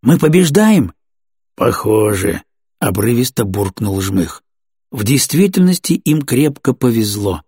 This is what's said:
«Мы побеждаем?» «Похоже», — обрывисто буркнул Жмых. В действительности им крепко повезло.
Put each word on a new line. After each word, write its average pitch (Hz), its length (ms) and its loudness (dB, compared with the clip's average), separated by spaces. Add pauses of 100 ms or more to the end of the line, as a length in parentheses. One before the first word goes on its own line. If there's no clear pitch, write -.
«Мы 147 160 4
побеждаем?» 160 760 2 (640)
«Похоже», — 107 880 -2 (360)
обрывисто 117 640 -2
буркнул 98 560 -4
Жмых. 95 440 -4 (480)
В 113 120 -8
действительности 175 880 0
им 156 280 0
крепко 139 520 -2
повезло. 104 760 -2